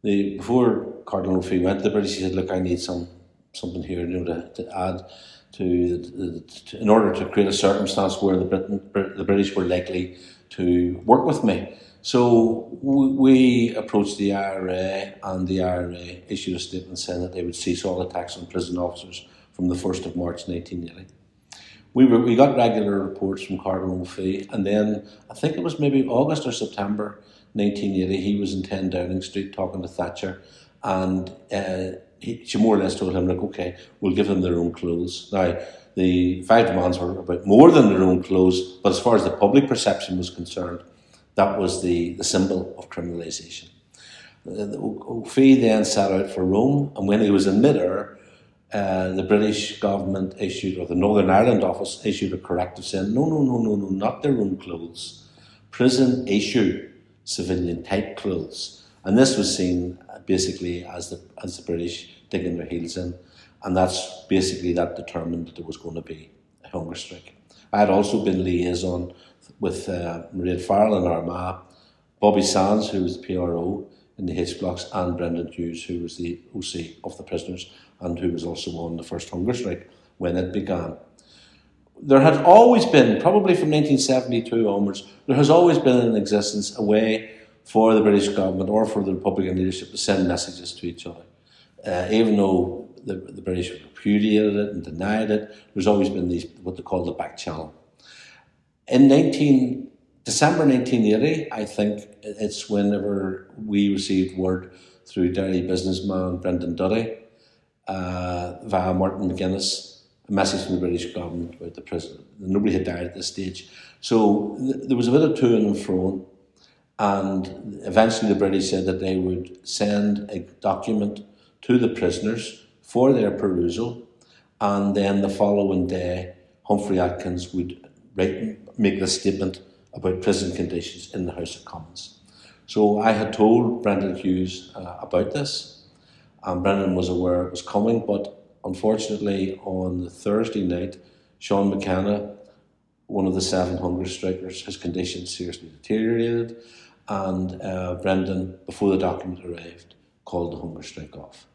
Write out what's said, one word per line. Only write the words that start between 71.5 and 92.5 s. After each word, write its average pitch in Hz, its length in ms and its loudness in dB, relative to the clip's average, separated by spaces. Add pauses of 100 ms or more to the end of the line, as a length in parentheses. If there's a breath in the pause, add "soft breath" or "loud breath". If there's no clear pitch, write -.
Bobby 98 240 4
Sands, 104 460 2
who 95 140 -2
was 85 160 -4
the - 80 -16
P 90 100 -4
R 87 180 -2
O 90 320 -4 (320 soft breath)
in 92 80 -6
the 85 120 -4
H 85 200 -4
blocks, 90 340 -6
and 90 240 -2
Brendan 85 360 -4
Hughes, 85 320 -8
who 87 160 -8
was 85 160 -10
the 87 240 -8 (140)
O 95 60 -8
C 85 440 -10
of - 140 -12
the - 40 -16
prisoners, - 480 -10 (300 soft breath)
and 87 180 -6
who 87 140 -2
was 82 120 -6
also 85 260 -8
on 82 260 -8
the 82 60 -10
first - 280 -12
hunger 98 240 -4
strike 101 360 -8 (280 soft breath)
when 90 180 -2
it 90 160 -2
began. 90 440 -4 (1080 soft breath)
There 135 180 8
had 147 240 6
always 226 420 10
been, 117 340 6
probably 190 340 4
from 160 160 0
nineteen 147 280 4
seventy-two 117 720 0
onwards, 101 380 -2 (200 loud breath)
there 131 100 2
has 147 140 6
always 165 280 8
been 123 280 4
in 113 100 2
existence 101 640 -2
a 110 40 -2
way 110 480 2 (340 loud breath)
for 110 300 4
the 107 80 6
British 101 260 4
government 95 420 -2
or 110 160 2
for 104 160 -2
the 92 120 -2
Republican 92 420 -2
leadership 92 340 -2
to - 80 -10
send 92 280 2
messages 87 480 -6
to - 120 -12
each 85 200 -10
other. 87 160 -16 (640 soft breath)
Uh, 90 240 -2
even 110 260 4
though 95 520 2 (160)